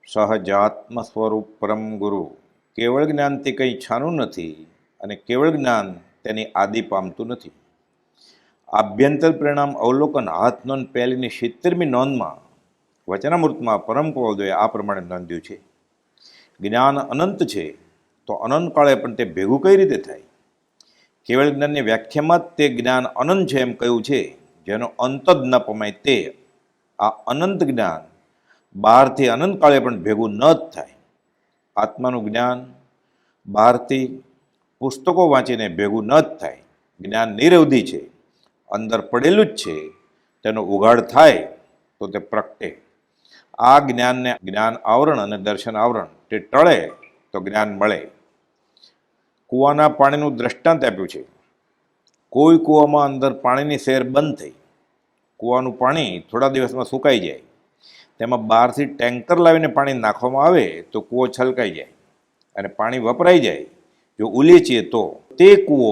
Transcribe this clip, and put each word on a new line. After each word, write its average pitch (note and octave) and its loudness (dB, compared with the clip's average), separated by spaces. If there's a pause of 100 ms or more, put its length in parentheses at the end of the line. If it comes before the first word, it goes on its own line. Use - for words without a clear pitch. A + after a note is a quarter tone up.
સહજાત્મ G#2 -2 (120)
સ્વરૂપ A2 -4 (120)
પરમ G#2+ -4 (180)
ગુરુ. G2+ -4 (540)
કેવળ B2 -2
જ્ઞાન C#3+ -2
તે C3+ -4
કંઈ B2+ -2
છાનું D3 -6
નથી E2 -12 (460)
અને G2+ -12 (120)
કેવળ C#3 2
જ્ઞાન A#2 -2 (360)
તેની A2 -8 (100)
આદિ G#2 -2 (100)
પામતું F#2+ -8
નથી. - -18 (1120)
આભ્યંતર C#3+ 2
પરિણામ C#3+ -2 (140)
અવલોકન C#3 -2
હાથ A2 0
નોંધ C3+ -8
પહેલીની B2+ -4
સિત્તેરમી E3+ -4
નોંધમાં B2 -4 (680)
વચનામૃતમાં B2 -2
પરમ C#3 -2
કુવલદેવે G2+ -2
આ A2 0
પ્રમાણે G2+ -8
નોંધ્યું F2 -12
છે. G2 -18 (1040)
જ્ઞાન B2 2 (160)
અનંત F#3 -4 (120)
છે F2 -8 (640)
તો G#2+ -6 (120)
અનંત D#3 -2
કાળે C#3+ 4
પણ A2+ -8
તે A#2+ -4 (120)
ભેગું G2+ 0
કઈ G3 6
રીતે C#3+ 2
થાય? - -18 (1000)
કેવળ C3+ 2
જ્ઞાનની C#3+ -2
વ્યાખ્યામાં D3+ 0
જ - -18
તે D3 2 (120)
જ્ઞાન B2+ -2 (160)
અનંત F#3 0
છે C#3 -2
એમ A#2+ -6
કહ્યું A#2+ 0
છે, C3 -2 (460)
જેનો A2 -6 (180)
અંત C3+ -4
જ D#3+ 4 (120)
ન - 2 (120)
પમાય G#2+ -10
તે. C3+ 2 (840)
આ G#2+ 0 (180)
અનંત F3 -4
જ્ઞાન G2 -2 (720)
બહારથી B2+ 4
અનંત F3+ -2
કાળે C#3+ 6
પણ A#2 -4
ભેગું G#2+ -2
ન - 2
જ E3 4 (140)
થાય. - -16 (800)
આત્માનું A#2 -4
જ્ઞાન B2 -2 (880)
બહારથી A#2+ 2 (720)
પુસ્તકો C3+ 0 (100)
વાંચીને A#2 0 (100)
ભેગું G#2 -2
ન - 4 (100)
જ - -2 (140)
થાય. C#2+ -12 (440)
જ્ઞાન A2 -2 (100)
નિરવધિ D3 6
છે, C#2 -10 (720)
અંદર A2 -4 (120)
પડેલું F3 4
જ - -12
છે, E2 -10 (720)
તેનો A2 -2 (120)
ઉઘાડ A2 6 (140)
થાય C3+ 6 (580)
તો - -8 (100)
તે G#2 -6 (120)
પ્રગટે. G#2 -6 (960)
આ C3+ 10 (100)
જ્ઞાનને B2+ -2 (160)
જ્ઞાન A2 -2 (160)
આવરણ C3+ 2
અને G#2 -8
દર્શન G#2+ -6
આવરણ A2+ -2 (180)
તે A2 -6
ટળે D3 4 (540)
તો G2+ -8
જ્ઞાન G#2+ -2
મળે. G2+ 0 (1500)
કૂવાના D3 2
પાણીનું C#3 -2
દ્રષ્ટાંત - 0
આપ્યું F#2+ -4
છે. C2+ -14 (1120)
કોઈ D#3+ 8 (100)
કૂવામાં D3 4
અંદર C3+ -2 (120)
પાણીની C#3 -2
સેર C3 2 (100)
બંધ D3 0
થઈ, D2 -18 (840)
કૂવાનું B2 -2
પાણી C3 0 (180)
થોડા C3+ 0
દિવસમાં B2+ -4
સુકાઈ C3 2
જાય, C2+ -10 (760)
તેમાં A2+ -4
બહારથી B2 2
ટેન્કર B2 -2
લાવીને D#3+ 4
પાણી C#3 -2
નાખવામાં B2+ 0
આવે E3 4 (260)
તો A2 -8 (100)
કૂવો B2+ -2 (100)
છલકાઈ B2+ -2
જાય C2+ -18 (640)
અને G2 -8
પાણી A#2 -4
વપરાઈ E3 4
જાય. D2 -6 (540)
જો G#2+ -2 (140)
ઉલેચીએ D3 6 (100)
તો A2 0 (360)
તે F3+ 10 (200)
કૂવો B2+ 2